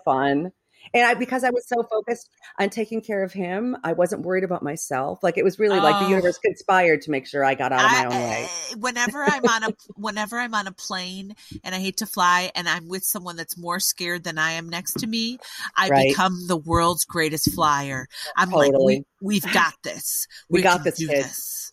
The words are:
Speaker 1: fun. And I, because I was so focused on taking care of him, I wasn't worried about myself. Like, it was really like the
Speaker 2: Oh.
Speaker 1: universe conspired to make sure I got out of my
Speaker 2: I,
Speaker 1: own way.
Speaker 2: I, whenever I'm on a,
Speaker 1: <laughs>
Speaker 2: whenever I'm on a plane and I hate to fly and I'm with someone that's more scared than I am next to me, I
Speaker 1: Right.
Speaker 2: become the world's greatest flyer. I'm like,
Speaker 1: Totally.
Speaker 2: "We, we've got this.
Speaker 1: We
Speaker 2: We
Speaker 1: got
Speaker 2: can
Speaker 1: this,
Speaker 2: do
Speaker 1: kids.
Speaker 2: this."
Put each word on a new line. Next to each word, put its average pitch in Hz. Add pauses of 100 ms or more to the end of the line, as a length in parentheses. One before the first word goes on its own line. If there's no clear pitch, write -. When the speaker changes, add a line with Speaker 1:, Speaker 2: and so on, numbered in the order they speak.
Speaker 1:
fun. 139 (420)
And 240
I, 240
because 247
I 247
was 240
so 233
focused 220 (300)
on 196
taking 226
care 208
of 185
him, 196
I 165
wasn't 175
worried 185
about 175
myself. 143
Like, 175
it 151
was 185
really 202
like 202
the 196
Speaker 2:
Oh. -
Speaker 1:
universe 180
conspired 180
to 156
make 135
sure 143
I 135
got 131
out 127
of 220
my -
Speaker 2:
I, 127
Speaker 1:
own 123
way. 117
Speaker 2:
I, -
whenever 240
I'm 277
on 226
a, 220 (140)
Speaker 1:
<laughs> -
Speaker 2:
whenever 208
I'm 240
on 202
a 190
plane 190 (280)
and 185
I 185
hate 190
to 214
fly 180
and 175
I'm 165
with 190
someone 175
that's 165
more 170
scared 175
than 160
I 160
am 165
next 170
to 233
me, 226 (380)
I 190
Speaker 1:
Right. 135
Speaker 2:
become 180
the 180
world's 170
greatest 156
flyer. 139 (260)
I'm 180
like, 143
Speaker 1:
Totally. 135 (160)
Speaker 2:
"We, 202
we've -
got -
this. - (220)
Speaker 1:
We 175
Speaker 2:
We 185
Speaker 1:
got 180
Speaker 2:
can 147
Speaker 1:
this, 156
Speaker 2:
do 160
Speaker 1:
kids. 143
Speaker 2:
this." -